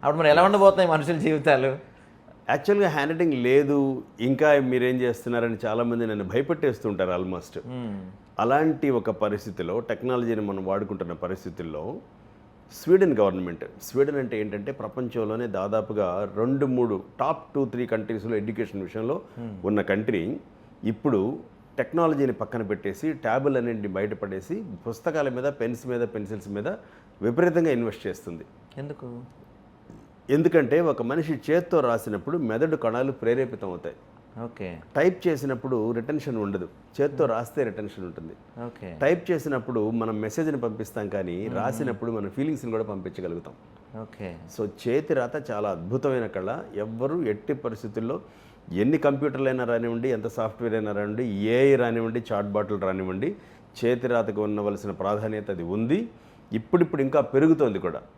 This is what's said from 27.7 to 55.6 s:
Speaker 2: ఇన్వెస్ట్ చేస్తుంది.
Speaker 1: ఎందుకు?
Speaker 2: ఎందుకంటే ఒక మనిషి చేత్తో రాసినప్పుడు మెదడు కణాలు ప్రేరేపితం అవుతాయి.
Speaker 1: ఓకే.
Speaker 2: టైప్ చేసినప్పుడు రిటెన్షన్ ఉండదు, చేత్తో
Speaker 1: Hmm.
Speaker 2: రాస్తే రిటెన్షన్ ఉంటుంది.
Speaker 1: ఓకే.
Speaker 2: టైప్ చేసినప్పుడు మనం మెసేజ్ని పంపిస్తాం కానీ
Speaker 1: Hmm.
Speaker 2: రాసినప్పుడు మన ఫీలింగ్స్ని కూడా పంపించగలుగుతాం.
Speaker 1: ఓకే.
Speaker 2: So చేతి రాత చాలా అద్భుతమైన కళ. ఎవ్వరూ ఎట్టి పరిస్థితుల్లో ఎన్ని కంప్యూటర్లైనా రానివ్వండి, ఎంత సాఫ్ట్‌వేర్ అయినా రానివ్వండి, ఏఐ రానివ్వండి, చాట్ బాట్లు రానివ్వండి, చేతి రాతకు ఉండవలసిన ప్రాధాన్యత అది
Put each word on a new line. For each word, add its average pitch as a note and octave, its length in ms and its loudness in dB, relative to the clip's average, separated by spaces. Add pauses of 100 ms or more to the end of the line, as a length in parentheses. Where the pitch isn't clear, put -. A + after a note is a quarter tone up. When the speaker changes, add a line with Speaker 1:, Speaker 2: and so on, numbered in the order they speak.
Speaker 2:
ఇన్వెస్ట్ A#2 360 -2
చేస్తుంది. E2+ 360 -10 (340)
Speaker 1:
ఎందుకు? C3+ 440 -12 (1080)
Speaker 2:
ఎందుకంటే D#3 520 6
ఒక C#3+ 200 2
మనిషి D3 380 -2 (120)
చేత్తో E3+ 280 4
రాసినప్పుడు A#2 580 0
మెదడు C#3+ 380 0
కణాలు B2 360 0
ప్రేరేపితం A#2 560 0
అవుతాయి. F2 280 -8 (480)
Speaker 1:
ఓకే. F2+ 360 -10 (160)
Speaker 2:
టైప్ F3+ 320 2
చేసినప్పుడు C3 640 0
రిటెన్షన్ B2+ 460 -2
ఉండదు, G2+ 320 -2 (320)
చేత్తో C#3+ 220 2
Speaker 1:
Hmm. A#2+ 100 2
Speaker 2:
రాస్తే A#2+ 300 -2
రిటెన్షన్ G2+ 420 -6
ఉంటుంది. E2 280 -12 (320)
Speaker 1:
ఓకే. F#2 360 -12
Speaker 2:
టైప్ E3+ 300 2
చేసినప్పుడు B2+ 580 -2
మనం A2+ 320 -2
మెసేజ్ని D3 380 -2
పంపిస్తాం G#2+ 500 -6
కానీ F#2+ 380 -4
Speaker 1:
Hmm. F2+ 80 -6
Speaker 2:
రాసినప్పుడు A#2 560 -4
మన G2+ 180 -4
ఫీలింగ్స్ని C3 420 -4
కూడా A2+ 120 0
పంపించగలుగుతాం. F2+ 680 -8 (480)
Speaker 1:
ఓకే. F#2+ 360 -12 (200)
Speaker 2:
So G#2+ 100 -2 (200)
చేతి D3+ 260 0
రాత B2+ 380 -2
చాలా G#2 180 -2
అద్భుతమైన A2+ 580 -2
కళ. G2 320 -6 (160)
ఎవ్వరూ A#2 480 -4
ఎట్టి G#2+ 300 -2
పరిస్థితుల్లో A2+ 680 -6 (500)
ఎన్ని A2+ 260 2
కంప్యూటర్లైనా C3+ 640 0
రానివ్వండి, A#2 460 0
ఎంత A2+ 180 -2
సాఫ్ట్‌వేర్ A2 460 -4
అయినా G#2+ 180 -2
రానివ్వండి, G#2 320 -2
ఏఐ A#2+ 520 4
రానివ్వండి, A#2 560 0
చాట్ G#2 140 0
బాట్లు G#2 320 -2
రానివ్వండి, F#2+ 580 -2 (500)
చేతి B2 220 2
రాతకు G#2+ 360 0
ఉండవలసిన G#2 480 -2
ప్రాధాన్యత G#2 580 -2
అది F2 140 -4